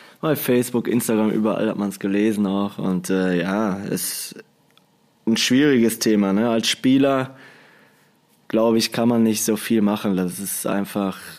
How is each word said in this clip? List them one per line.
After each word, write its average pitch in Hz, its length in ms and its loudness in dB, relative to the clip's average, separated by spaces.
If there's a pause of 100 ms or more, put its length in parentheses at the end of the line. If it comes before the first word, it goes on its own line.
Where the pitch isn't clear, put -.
(220)
bei 156 140 0
Facebook, 123 520 0
Instagram, 110 440 0
überall 107 380 0
hat - 80 -4
man's 98 220 -4
gelesen 104 460 0
auch. 98 320 -2
Und, 92 320 -2
äh, 92 320 0
ja, 98 360 -2
ist - 580 -8 (920)
ein 110 100 2
schwieriges 127 600 4
Thema, 104 360 2
ne? 113 180 2
Als 113 160 0
Spieler, 135 640 2 (1160)
glaub 113 280 2
ich, 110 160 0
kann 117 180 0
man 117 140 4
nicht 110 200 2
so 110 120 0
viel 113 260 0
machen. 104 340 0
Das 90 220 -2
ist - 300 -8
einfach, 98 500 -4 (220)